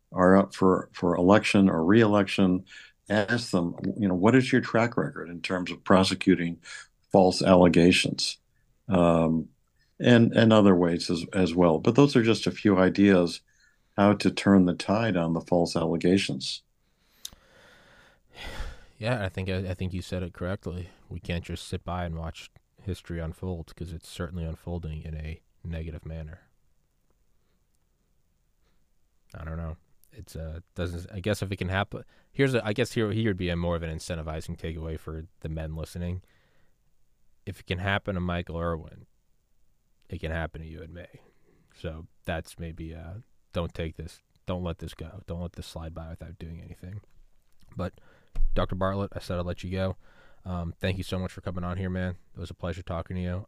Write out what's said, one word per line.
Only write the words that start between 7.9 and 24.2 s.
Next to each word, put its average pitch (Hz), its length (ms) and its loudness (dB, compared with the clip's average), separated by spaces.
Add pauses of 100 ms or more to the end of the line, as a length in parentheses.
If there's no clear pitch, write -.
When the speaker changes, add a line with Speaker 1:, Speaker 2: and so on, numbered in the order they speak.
Speaker 1:
Um, 82 600 2 (520)
and, 120 320 6
and 113 180 6
other 101 240 8
ways 85 360 2
as, 82 240 -2
as 87 200 2
well. 85 240 4
But 113 160 2
those 143 220 6
are 120 60 6
just 110 240 2
a 98 40 0
few 98 280 2
ideas 92 640 4 (560)
how 104 160 6
to 101 160 0
turn 98 340 6
the 87 80 2
tide 104 440 0
on 82 180 0
the 82 80 -2
false 85 340 0
allegations. 85 840 -2 (2250)
Speaker 2:
Yeah, 113 240 -4
I 95 60 -4
think, 95 220 -6
I, 92 80 -2
I 92 160 -6
think 90 180 -6
you 90 80 -6
said 90 220 -8
it 87 100 -8
correctly. 90 560 -8 (220)
We 90 100 -10
can't 85 240 -6
just - 240 -12
sit - 160 -8
by 90 220 -6
and 82 100 -8
watch 82 340 -12 (320)
history 85 380 -8
unfold 82 560 -8
'cause 87 160 -12
it's 80 160 -14
certainly 85 360 -8